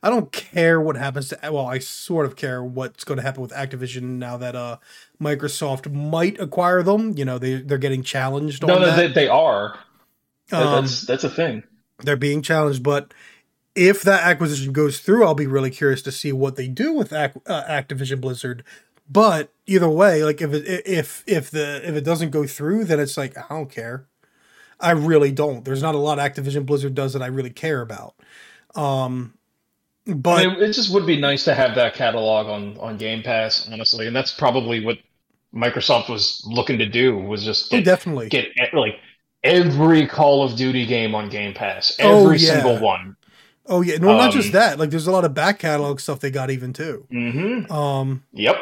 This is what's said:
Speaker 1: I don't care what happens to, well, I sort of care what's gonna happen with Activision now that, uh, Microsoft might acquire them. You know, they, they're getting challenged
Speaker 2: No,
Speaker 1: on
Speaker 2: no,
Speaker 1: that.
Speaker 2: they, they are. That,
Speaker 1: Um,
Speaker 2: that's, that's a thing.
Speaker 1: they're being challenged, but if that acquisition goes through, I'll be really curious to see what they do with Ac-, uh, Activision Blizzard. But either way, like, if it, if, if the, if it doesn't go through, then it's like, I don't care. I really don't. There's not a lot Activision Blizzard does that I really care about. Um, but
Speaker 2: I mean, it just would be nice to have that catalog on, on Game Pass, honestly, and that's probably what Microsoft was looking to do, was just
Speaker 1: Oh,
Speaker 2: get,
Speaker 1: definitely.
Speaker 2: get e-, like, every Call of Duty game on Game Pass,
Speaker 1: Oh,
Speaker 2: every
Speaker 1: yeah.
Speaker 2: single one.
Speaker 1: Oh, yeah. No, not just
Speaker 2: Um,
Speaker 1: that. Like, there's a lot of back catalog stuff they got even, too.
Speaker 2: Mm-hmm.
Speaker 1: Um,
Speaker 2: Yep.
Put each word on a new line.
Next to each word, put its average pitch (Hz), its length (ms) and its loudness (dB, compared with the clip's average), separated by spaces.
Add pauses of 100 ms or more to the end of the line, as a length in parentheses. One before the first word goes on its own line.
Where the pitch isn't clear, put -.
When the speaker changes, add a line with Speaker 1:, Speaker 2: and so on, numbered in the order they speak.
Speaker 1:
I 208 80 0
don't 220 200 -2
care 165 500 0
what 156 160 -2
happens 135 340 -6
to, - 140 -12
well, 147 220 -4
I 131 140 -6
sort 156 460 -4
of 135 100 -8
care 127 260 -8
what's 127 420 -10
gonna 131 180 -6
happen 131 200 -6
with 120 100 -12
Activision 131 500 -10 (160)
now 123 180 -10
that, 123 180 -10
uh, 120 240 -10 (420)
Microsoft 143 720 -4
might 165 480 -2
acquire 180 420 0
them. 208 340 0
You 139 80 -4
know, 127 140 -4
they, 131 180 -4
they're 135 220 -2
getting 131 240 -2
challenged 135 640 -4
Speaker 2:
No, 180 100 6
Speaker 1:
on 185 60 6
Speaker 2:
no, 180 40 6
Speaker 1:
that. 165 100 4
Speaker 2:
they, 170 120 4
they 165 200 4
are. 113 500 2 (720)
That, 165 120 0
Speaker 1:
Um, 143 220 4
Speaker 2:
that's, 127 180 -6
that's 135 220 -4
a 143 60 -2
thing. 135 340 -4 (400)
Speaker 1:
they're 143 120 0
being 143 260 -2
challenged, 147 400 0
but 143 300 -2 (600)
if 196 280 4
that 190 220 4
acquisition 147 480 0
goes 143 280 0
through, 220 240 4
I'll 160 100 4
be 143 120 -2
really 135 240 0
curious 135 320 0
to 139 100 -10
see 143 200 -6
what 131 240 -2
they 127 120 -6
do 226 240 -4
with 285 200 -2
Ac-, 147 340 -4
uh, 151 180 -6
Activision 135 560 -6
Blizzard. 123 420 -8 (480)
But 175 420 2 (140)
either 180 220 4
way, 160 340 4
like, 151 180 0
if 151 120 -4
it, 156 340 -6
if, 165 400 -4
if 160 240 -2
the, 147 380 -6
if 156 80 -4
it 147 80 -4
doesn't 165 260 -2
go 147 160 -2
through, 170 380 -4
then 165 160 0
it's 139 160 -4
like, 135 200 -8
I - 120 -18
don't 147 220 -10
care. 120 360 -12 (720)
I 175 120 4
really 151 400 4
don't. 135 320 -2
There's 135 180 -4
not 160 140 -2
a - 20 -2
lot 147 200 0
Activision 139 480 -4
Blizzard 139 280 -2
does 135 200 -2
that 131 80 -4
I 127 40 -8
really 127 240 -6
care 147 300 -4
about. 110 340 -14 (600)
Um, 131 600 -4 (720)
but 175 400 2
Speaker 2:
I - 0 -
mean, 185 160 0
it 214 100 2
just 202 200 -2
would 185 140 2
be 165 120 2
nice 143 260 -2
to 151 100 2
have 127 200 2
that 117 200 2
catalog 110 520 0
on, 104 320 -8
on 110 180 -10
Game 110 260 -8
Pass, 113 500 -2
honestly, 110 340 -2
and 117 80 -6
that's 131 180 -2
probably 117 520 0
what 113 140 -2 (560)
Microsoft 120 540 0
was 107 380 -4
looking 120 320 -2
to 113 80 0
do, 117 300 2
was 101 280 -6
just - 280 -4
Speaker 1:
Oh, 247 60 4
Speaker 2:
get, 190 60 0
Speaker 1:
definitely. 156 440 0
Speaker 2:
get 139 180 -2 (100)
e-, 123 200 -2
like, 110 240 0 (420)
every 160 640 6
Call 143 380 4
of 120 120 -2
Duty 127 300 0
game 113 280 0
on 107 140 -4
Game 101 260 -8
Pass, - 460 -4
Speaker 1:
Oh, 208 260 8
Speaker 2:
every 160 120 6
Speaker 1:
yeah. 160 160 4
Speaker 2:
single 127 240 2
one. 95 380 -2 (500)
Speaker 1:
Oh, 180 140 2
yeah. 175 160 0
No, 190 200 6
not 247 160 6
just 233 160 2
Speaker 2:
Um, 104 40 -4
Speaker 1:
that. 190 260 4
Like, 156 120 0
there's 160 160 -2
a 185 60 2
lot 185 120 2
of 143 100 0
back 175 240 0
catalog 147 400 -2
stuff 139 220 -6
they 139 100 -4
got 135 200 -4
even, 127 220 -6
too. 143 380 -10
Speaker 2:
Mm-hmm. 143 640 -4
Speaker 1:
Um, 135 500 -2 (100)
Speaker 2:
Yep. 202 300 2